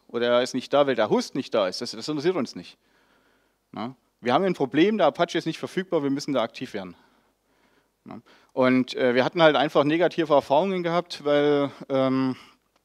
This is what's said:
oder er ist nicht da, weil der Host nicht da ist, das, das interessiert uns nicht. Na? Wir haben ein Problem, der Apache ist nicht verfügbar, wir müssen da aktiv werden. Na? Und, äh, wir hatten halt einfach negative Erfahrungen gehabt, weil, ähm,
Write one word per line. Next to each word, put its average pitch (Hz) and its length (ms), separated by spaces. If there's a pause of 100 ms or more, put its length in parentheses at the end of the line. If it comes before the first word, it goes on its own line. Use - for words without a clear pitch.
oder 120 220
er 123 140
ist 123 120
nicht 127 180
da, 143 140
weil 131 80
der 107 160
Host 240 240
nicht - 180
da 107 140
ist, 92 140
das, 120 100
das 110 180
interessiert 156 280
uns 127 180
nicht. - 240 (920)
Na? 117 240 (240)
Wir 120 120
haben 160 120
ein 180 100
Problem, 160 420
der 170 120
Apache 165 280
ist 160 100
nicht 160 120
verfügbar, 175 460
wir 139 60
müssen 143 220
da 123 100
aktiv - 300
werden. 92 220 (1120)
Na? 98 160 (320)
Und, 127 420
äh, 123 220
wir 127 80
hatten 170 180
halt 151 140
einfach 151 260
negative 156 500
Erfahrungen 170 520
gehabt, 170 400
weil, 143 480 (160)
ähm, 131 480 (480)